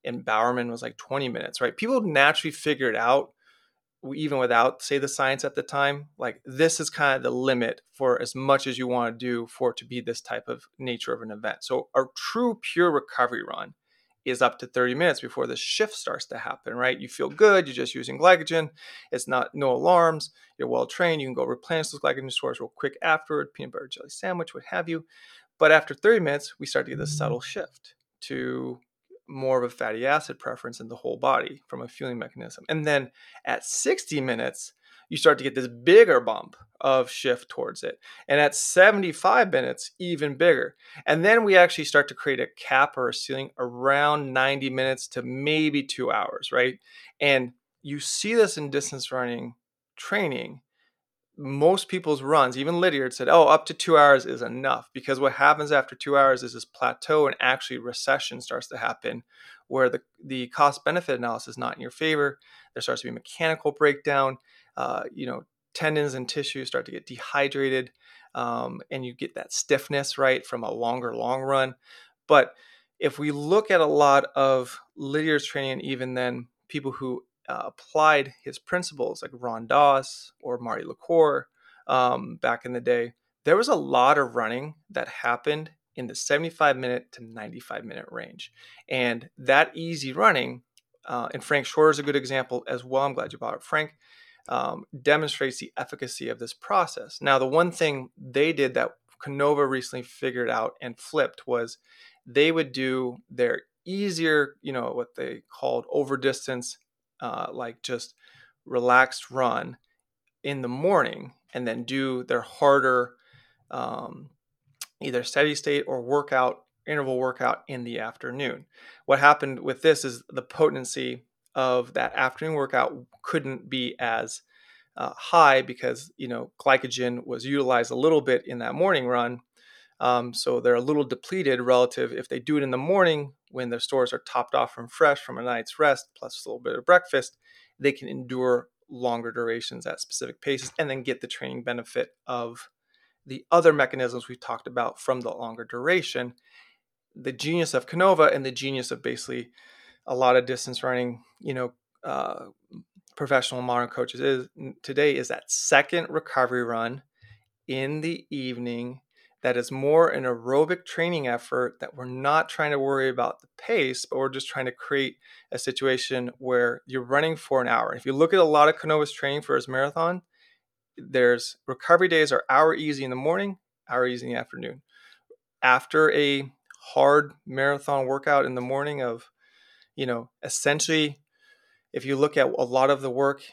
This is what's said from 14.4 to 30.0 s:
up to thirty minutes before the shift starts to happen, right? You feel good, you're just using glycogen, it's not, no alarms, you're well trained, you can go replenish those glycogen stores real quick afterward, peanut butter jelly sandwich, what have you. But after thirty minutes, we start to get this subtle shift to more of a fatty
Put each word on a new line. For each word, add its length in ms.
up 160
to 80
thirty 300
minutes 260
before 240
the 100
shift 380
starts 320
to 140
happen, 340
right? 260
You 80
feel 220
good, 380
you're 80
just 180
using 240
glycogen, 540
it's 160
not, 260
no 180
alarms, 600
you're 100
well 200
trained, 340
you 60
can 80
go 100
replenish 440
those 120
glycogen 300
stores 280
real 160
quick 280
afterward, 500
peanut 200
butter 140
jelly 220
sandwich, 460
what 160
have 180
you. 160
But 120
after 220
thirty 260
minutes, 380
we 80
start 220
to 40
get 60
this 180
subtle 260
shift 520
to 580
more 360
of 0
a 100
fatty 320